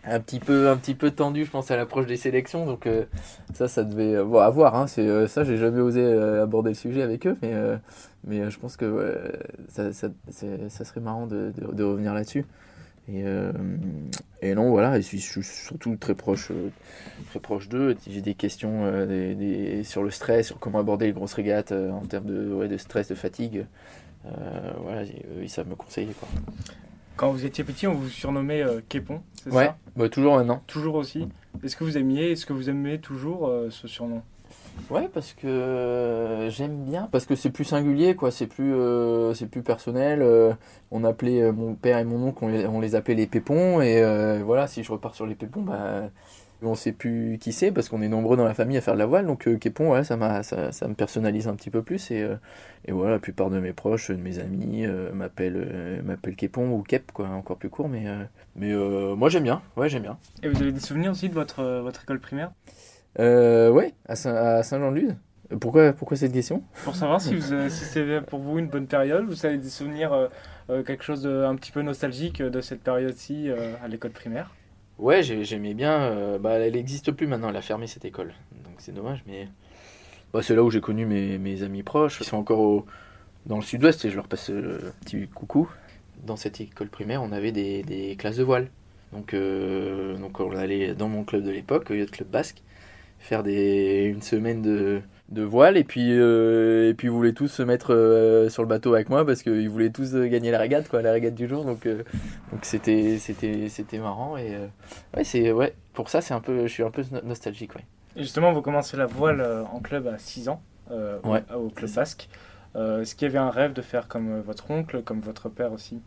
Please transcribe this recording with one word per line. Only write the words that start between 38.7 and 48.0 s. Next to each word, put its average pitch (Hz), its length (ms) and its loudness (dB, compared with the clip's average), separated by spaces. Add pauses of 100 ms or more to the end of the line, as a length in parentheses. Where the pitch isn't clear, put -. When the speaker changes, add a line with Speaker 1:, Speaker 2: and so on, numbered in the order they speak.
Speaker 1:
euh, 120 600 2
c'est 113 140 -6
plus 120 160 -8
personnel. 127 580 0
Euh, 113 320 8 (380)
on 113 120 -2
appelait, 120 380 2
euh, 113 100 6
mon 113 220 -4
père 123 240 2
et 117 60 2
mon 117 240 -2
oncle, 131 160 -4
on 113 60 0
les, 110 180 0
on 110 120 -2
les 110 140 -2
appelait 113 220 2
les 110 100 4
Pépons. 160 560 2
Et, 113 220 6
euh, 107 420 2
voilà, 131 220 4
si 120 160 -8
je 107 80 -8
repars - 240 -6
sur 110 100 -6
les 107 80 -6
Pépons, 202 300 -8
bah, 104 480 -4 (520)
on 113 100 0
sait 110 180 -2
plus 113 480 -4
qui 117 120 -6
c'est, 190 200 2
parce 147 160 0
qu'on 110 140 -4